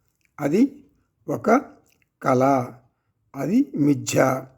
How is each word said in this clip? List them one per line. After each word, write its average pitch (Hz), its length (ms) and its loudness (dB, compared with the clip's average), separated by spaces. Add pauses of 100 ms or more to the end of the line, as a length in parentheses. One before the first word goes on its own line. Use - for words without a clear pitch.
(400)
అది 180 440 0 (440)
ఒక 139 220 -4 (720)
కళ, 131 500 0 (600)
అది 170 420 -2
మిథ్య, 135 680 0 (120)